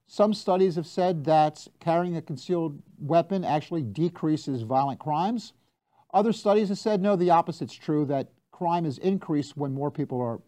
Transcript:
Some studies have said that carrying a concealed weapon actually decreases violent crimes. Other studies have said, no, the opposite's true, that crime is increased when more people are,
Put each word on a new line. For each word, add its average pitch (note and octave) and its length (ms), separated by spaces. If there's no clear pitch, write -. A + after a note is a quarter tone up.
Some G#3 260
studies F#3+ 420
have E3 120
said F3+ 380
that D#3 420
carrying E3+ 380
a D#3 40
concealed D#3+ 580
weapon E3 440
actually D3+ 380
decreases D3+ 800
violent C3 380
crimes. F3+ 540
Other G#3+ 180
studies G#3 380
have G3 80
said, G#3+ 240
no, G3+ 140
the F3 160
opposite's E3 420
true, D3+ 320
that C3+ 240
crime E3+ 340
is C#3 140
increased F3 580
when C#3 160
more C#3 180
people C3+ 300
are, A#2 260